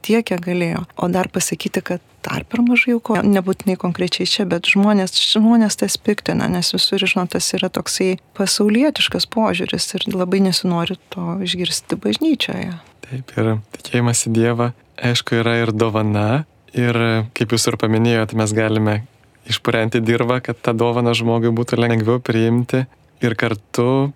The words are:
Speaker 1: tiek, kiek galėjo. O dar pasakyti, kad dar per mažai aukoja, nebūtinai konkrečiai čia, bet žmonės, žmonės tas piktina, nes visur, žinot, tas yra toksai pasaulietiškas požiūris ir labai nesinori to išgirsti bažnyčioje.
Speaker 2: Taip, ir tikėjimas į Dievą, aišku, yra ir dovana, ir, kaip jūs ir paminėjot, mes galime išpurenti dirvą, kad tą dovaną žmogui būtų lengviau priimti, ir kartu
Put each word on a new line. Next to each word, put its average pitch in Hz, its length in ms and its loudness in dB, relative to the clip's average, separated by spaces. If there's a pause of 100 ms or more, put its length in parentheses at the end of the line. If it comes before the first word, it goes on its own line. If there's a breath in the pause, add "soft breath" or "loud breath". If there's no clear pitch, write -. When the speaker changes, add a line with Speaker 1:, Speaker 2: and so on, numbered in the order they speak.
Speaker 1:
tiek, 226 180 2
kiek 175 220 -4
galėjo. 175 380 -2 (100)
O 175 160 -2
dar 185 240 0
pasakyti, 180 480 -4
kad 175 220 -6 (180)
dar - 240 -6
per 240 160 0
mažai 240 320 2
aukoja, 226 320 0
nebūtinai 190 540 2
konkrečiai 180 500 -2
čia, 202 160 0
bet 170 240 -2
žmonės, 196 460 4 (180)
žmonės 220 480 4
tas 196 160 -2
piktina, - 480 0
nes 175 240 0
visur, - 320 0
žinot, 180 320 0
tas - 240 -2
yra 185 140 -2
toksai 185 440 -2 (220)
pasaulietiškas 208 880 2
požiūris 190 720 -2
ir - 160 -4
labai 185 320 0
nesinori 175 520 -2 (120)
to 175 320 -6
išgirsti 180 560 -4
bažnyčioje. 214 760 -2 (320)
Speaker 2:
Taip, 131 320 -12
ir 110 140 2 (160)
tikėjimas 120 580 -2
į 113 80 -2
Dievą, 120 360 2 (280)
aišku, 120 400 0
yra 117 220 2
ir 113 100 0
dovana, 107 720 2 (320)
ir, 120 220 2 (340)
kaip 117 220 0
jūs 110 160 0
ir 117 100 -6
paminėjot, 110 560 2
mes 107 160 0
galime 107 460 0 (480)
išpurenti 117 580 0
dirvą, 120 400 0
kad - 160 -8
tą 117 160 0
dovaną 120 400 2
žmogui 117 320 0
būtų 120 320 0
lengviau 117 400 2
priimti, 120 640 0 (360)
ir 117 200 0
kartu 123 760 0